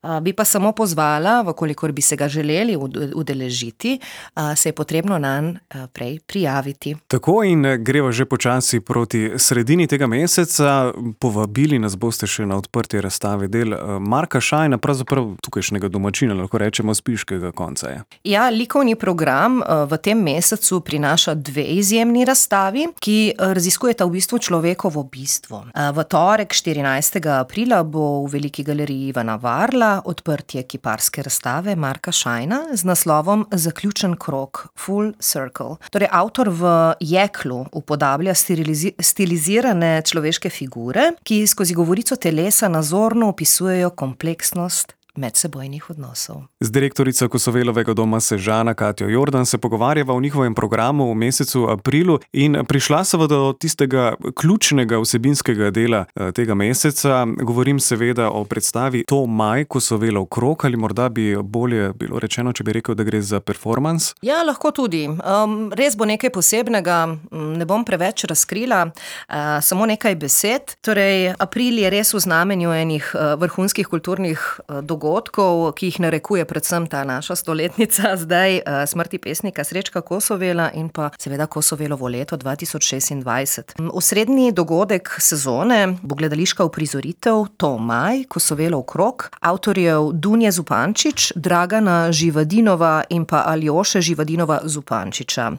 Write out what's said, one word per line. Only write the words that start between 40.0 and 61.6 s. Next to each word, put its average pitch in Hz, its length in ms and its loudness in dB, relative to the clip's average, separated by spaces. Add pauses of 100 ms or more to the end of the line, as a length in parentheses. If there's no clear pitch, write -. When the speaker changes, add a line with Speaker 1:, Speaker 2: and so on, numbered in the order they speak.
Speaker 1:
človeške 165 480 -2
figure, 135 640 -2 (120)
ki 214 220 2
skozi 180 280 0
govorico 180 420 0
telesa 180 520 2
nazorno 202 600 2
opisujejo 180 640 0
kompleksnost 165 1040 -4 (220)
medsebojnih 139 760 -6
odnosov. 143 520 -12 (180)
Speaker 2:
Z 113 100 -2
direktorico 131 580 2
Kosovelovega 117 640 2
doma 110 260 2
Sežana, 110 540 0
Katjo 104 340 -2
Jordan, 131 380 2
se 120 120 0
pogovarjava 127 560 0
o 123 60 0
njihovem 135 340 0
programu 117 560 0
v 113 40 0
mesecu 120 560 0
aprilu 143 480 2 (140)
in 143 240 2 (120)
prišla 147 360 2
sva 160 220 2
do 139 260 2
tistega 131 600 0 (260)
ključnega 139 580 4
vsebinskega 117 720 2
dela, 113 340 2 (120)
eh, 92 160 -4
tega 110 220 0
meseca. 127 720 2
Govorim 127 540 0
seveda 117 500 0
o 104 140 -2
predstavi 127 640 -2
To 139 180 2
maj, 110 380 0
Kosovelov 110 640 0
krog, 135 380 -2
ali 123 120 2
morda 110 320 0
bi 110 340 -2
bolje 107 500 -2